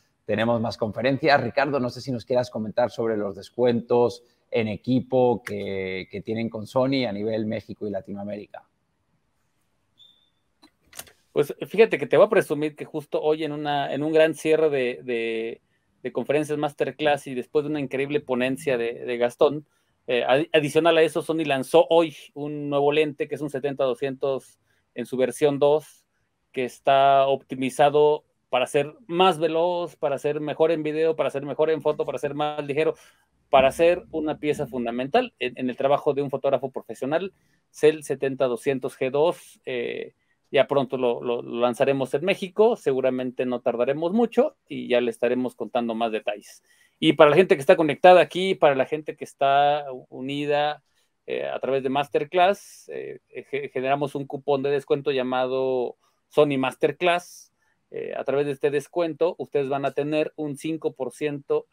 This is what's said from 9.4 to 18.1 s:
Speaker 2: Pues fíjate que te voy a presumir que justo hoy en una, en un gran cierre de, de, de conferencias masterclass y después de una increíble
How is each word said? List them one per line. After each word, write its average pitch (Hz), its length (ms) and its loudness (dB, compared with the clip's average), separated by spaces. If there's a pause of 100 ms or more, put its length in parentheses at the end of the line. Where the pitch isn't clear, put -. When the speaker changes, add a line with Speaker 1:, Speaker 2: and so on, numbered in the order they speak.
Speaker 2:
Pues 147 220 0 (120)
fíjate 185 300 4
que 139 100 -6
te 143 100 4
voy 190 100 8
a - 20 -10
presumir 156 460 0
que - 100 -12
justo 156 360 -6
hoy 156 220 0
en 147 80 -4
una, 147 420 -4
en 139 100 -2
un 160 100 -2
gran 156 200 6
cierre 156 360 2
de, 127 340 0
de, 113 580 -4 (420)
de 123 80 -6
conferencias 143 460 -2
masterclass 143 680 -2
y 131 80 -10
después 135 280 -2
de 147 80 -6
una 151 80 -4
increíble 139 400 -4